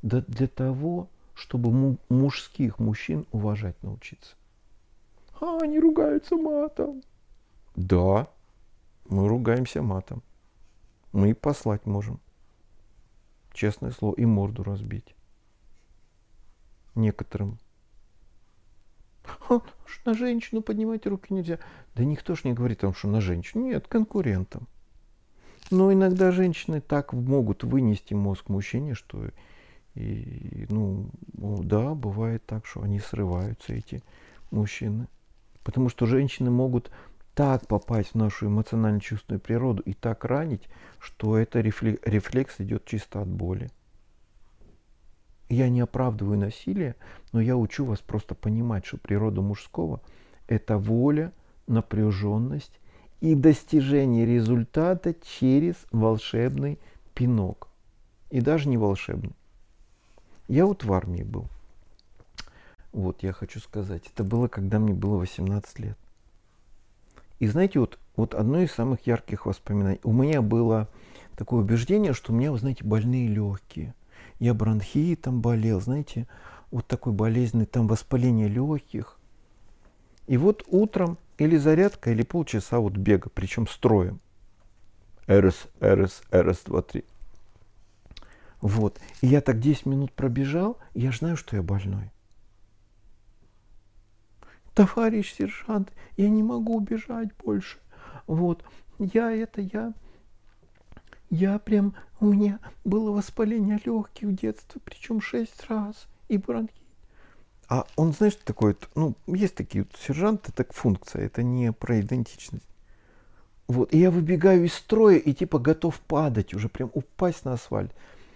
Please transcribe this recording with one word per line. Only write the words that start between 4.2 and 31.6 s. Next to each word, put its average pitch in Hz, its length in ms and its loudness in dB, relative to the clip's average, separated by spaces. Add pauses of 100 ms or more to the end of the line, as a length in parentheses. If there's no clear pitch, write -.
А, 330 200 -4
они 302 180 0
ругаются 311 580 2
матом. 302 680 -2 (720)
Да, 95 540 2 (800)
мы 98 200 2
ругаемся 120 540 0
матом. 104 400 -6 (920)
Мы 101 180 4
и 113 40 2
послать 110 500 -2
можем. 104 340 -4 (1300)
Честное 107 380 -4
слово, 110 240 -4
и 120 100 0
морду 104 380 0
разбить. 101 520 -8 (1800)
Некоторым. 104 640 -2 (1700)
Ха, - 360 -2 (260)
ж - 200 -20
на 226 80 2
женщину 233 480 -4
поднимать 220 440 -4
руки 196 280 -6
нельзя. 170 240 -4 (360)
Да 117 100 0
никто 147 300 -2
ж - 100 -12
не 127 80 0
говорит 120 260 -2
о - 40 -8
том, 98 120 0
что - 140 -6
на 107 120 2
женщину. 92 440 -4
Нет, 240 220 -4
конкурентам. 156 800 -2 (1040)
Но 190 220 6
иногда 190 380 4
женщины 180 500 0
так - 320 -4
могут 123 520 0
вынести 117 500 2
мозг 101 340 -2
мужчине, 117 460 -4
что - 360 -10 (680)
и, 110 720 -10
ну, 101 420 -4 (320)
о, 101 200 -6